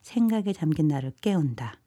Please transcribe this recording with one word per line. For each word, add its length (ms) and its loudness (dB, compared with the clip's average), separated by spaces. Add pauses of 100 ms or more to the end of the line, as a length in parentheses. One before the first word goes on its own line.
생각에 500 0
잠긴 360 2
나를 240 -2 (100)
깨운다. 640 0